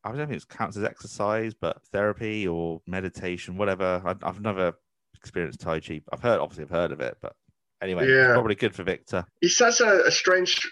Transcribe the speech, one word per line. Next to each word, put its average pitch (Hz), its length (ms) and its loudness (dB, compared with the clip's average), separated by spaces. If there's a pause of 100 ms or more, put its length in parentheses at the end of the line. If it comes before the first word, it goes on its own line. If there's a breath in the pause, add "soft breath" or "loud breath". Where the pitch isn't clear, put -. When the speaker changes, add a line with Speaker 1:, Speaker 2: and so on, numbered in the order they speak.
Speaker 1:
I 110 80 -6
don't 147 180 -6
think 98 140 -8
it - 60 -20
counts - 280 -6
as 101 60 -4
exercise, 110 720 -2
but - 260 -4 (120)
therapy 104 560 -2
or 82 360 -4
meditation, 90 720 -8
whatever. 92 480 0
I, 92 120 -2 (120)
I've 95 120 -8
never 95 340 0 (400)
experienced - 460 -8
Tai 80 180 -2
Chi. 78 220 -10 (120)
I've - 100 -8
heard, 110 180 2
obviously, 78 240 -6
I've 71 60 -14
heard 85 200 0
of 71 100 -8
it, 62 220 -4
but - 140 -14 (440)
anyway, 92 220 -2
it's - 80 4
Speaker 2:
Yeah. 131 220 6
Speaker 1:
probably 113 240 4
good 110 180 0
for 95 80 -10
Victor. 90 420 -4 (160)
Speaker 2:
He 170 80 4
says - 320 4
a, 202 200 6
a - 100 6
strange 185 480 2 (140)